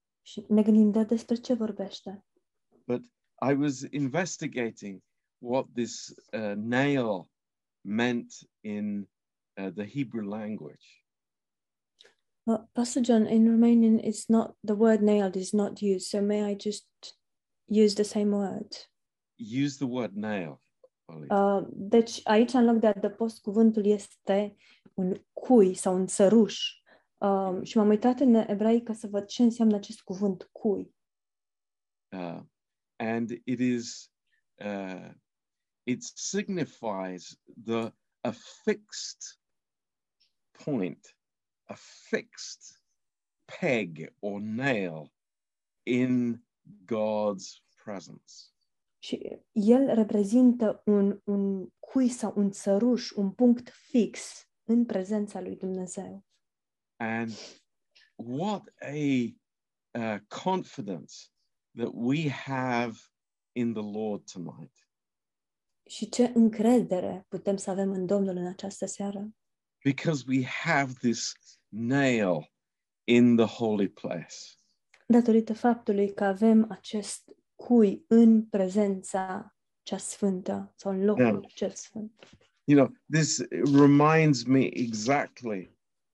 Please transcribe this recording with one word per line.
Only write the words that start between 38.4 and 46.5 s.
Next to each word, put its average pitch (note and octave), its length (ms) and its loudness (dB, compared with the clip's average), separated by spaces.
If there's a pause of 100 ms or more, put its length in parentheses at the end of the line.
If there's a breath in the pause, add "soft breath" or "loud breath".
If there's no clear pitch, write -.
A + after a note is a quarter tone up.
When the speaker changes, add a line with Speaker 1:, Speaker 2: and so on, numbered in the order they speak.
Speaker 2:
fixed - 760 -8 (1200)
point, A2 540 -6 (460)
a - 120 -18 (340)
fixed - 760 -12 (760)
peg G2 600 -4
or G2+ 220 -8
nail G#2+ 720 -6 (720)
in B2 600 -2 (400)